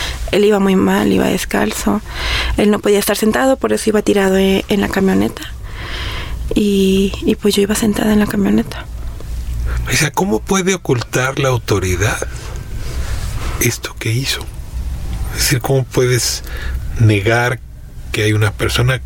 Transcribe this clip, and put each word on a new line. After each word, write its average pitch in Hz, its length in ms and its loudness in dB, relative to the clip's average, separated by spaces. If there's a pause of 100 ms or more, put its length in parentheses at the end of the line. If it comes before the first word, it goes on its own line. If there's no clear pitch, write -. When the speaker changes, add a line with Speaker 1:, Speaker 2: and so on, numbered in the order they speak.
(320)
Speaker 1:
Él 208 120 4
iba 208 160 6
muy 196 160 4
mal, 196 360 2
iba 190 160 2
descalzo. 208 720 -2 (560)
Él 214 140 4
no 202 80 2
podía 208 200 4
estar 202 180 0
sentado, 262 400 2
por 220 140 0
eso 214 180 0
iba 208 120 2
tirado, 196 360 4
eh, 190 300 4
en 202 140 2
la 202 80 0
camioneta. 196 540 2 (1120)
Y, 196 680 4
y 214 140 2
pues 202 200 2
yo 208 60 2
iba 202 140 2
sentada 214 380 2
en 208 60 6
la 208 80 2
camioneta. 208 580 0 (1040)
Speaker 2:
O 123 60 0
sea, 147 160 0
¿cómo 208 280 0
puede 190 340 0
ocultar 135 640 0
la 135 100 2
autoridad 98 680 0 (1400)
esto - 380 -4
que 117 120 -4
hizo? 127 300 -2 (920)
Es - 100 -2
decir, 131 180 0
¿cómo 135 220 2
puedes 123 600 0 (560)
negar 113 600 4 (520)
que 107 120 -2
hay 107 100 2
una 107 180 2
persona 123 540 0